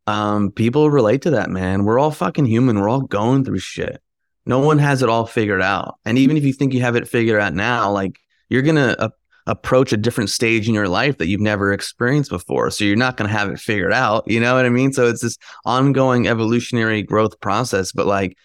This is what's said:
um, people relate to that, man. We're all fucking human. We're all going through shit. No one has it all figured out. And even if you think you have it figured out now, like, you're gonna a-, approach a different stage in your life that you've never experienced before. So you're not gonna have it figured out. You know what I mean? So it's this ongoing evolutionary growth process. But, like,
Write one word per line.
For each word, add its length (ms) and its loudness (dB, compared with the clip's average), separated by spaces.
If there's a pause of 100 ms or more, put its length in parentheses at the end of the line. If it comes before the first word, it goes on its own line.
um, 440 -2
people 400 2
relate 320 2
to 80 0
that, 200 0
man. 340 0
We're 140 2
all 120 2
fucking 360 -2
human. 320 2
We're 100 0
all 120 0
going 440 0
through 140 -4
shit. 440 -10 (440)
No 120 0
one 200 2
has 240 2
it 60 2
all 160 0
figured 380 -2
out. 420 -2
And 140 0
even 180 4
if 80 0
you 80 2
think 220 -2
you 80 0
have 140 0
it 120 -2
figured 320 2
out 140 -2
now, 360 0
like, 280 -4 (320)
you're 100 2
gonna 380 2
a-, 140 -4 (340)
approach 460 0
a 40 2
different 340 -2
stage 380 0
in 60 2
your 140 0
life 300 0
that 80 -2
you've 140 -2
never 320 0
experienced 580 -2
before. 400 -2
So 140 -4
you're 120 2
not 200 0
gonna 140 -2
have 200 -2
it 100 -10
figured 320 -2
out. 340 0
You 140 0
know 140 2
what 120 2
I 40 2
mean? 220 2
So 140 2
it's 160 -2
this 160 -4 (260)
ongoing 640 2
evolutionary 760 0
growth 380 -2
process. 520 -2
But, 140 -2
like, 380 -2